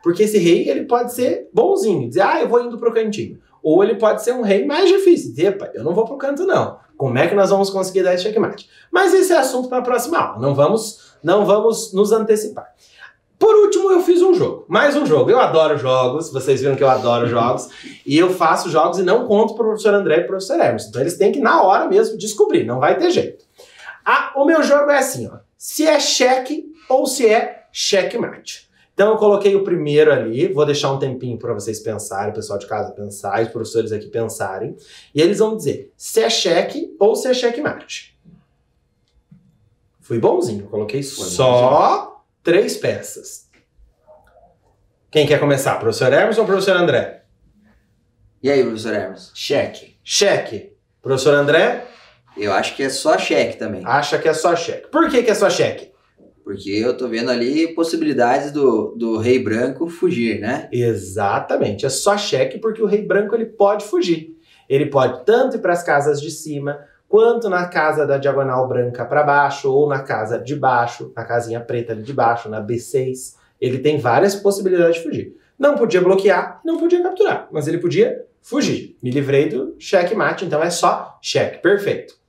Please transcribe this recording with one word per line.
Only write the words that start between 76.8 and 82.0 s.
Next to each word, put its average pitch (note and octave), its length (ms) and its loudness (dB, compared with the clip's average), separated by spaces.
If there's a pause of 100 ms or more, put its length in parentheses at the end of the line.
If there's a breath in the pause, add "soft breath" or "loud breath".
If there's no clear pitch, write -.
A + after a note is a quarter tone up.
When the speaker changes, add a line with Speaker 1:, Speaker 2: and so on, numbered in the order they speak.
Speaker 1:
capturar, - 500 -2
mas D3 160 -6
ele E3+ 100 -2
podia F3 460 0 (160)
fugir. - 600 -4
Me B2+ 80 -6
livrei C#3 380 2
do - 300 -8
checkmate, - 680 -2
então D3+ 160 -2
é F3 80 -2
só - 500 -2
cheque. - 380 -4
Perfeito. - 600 -2 (100)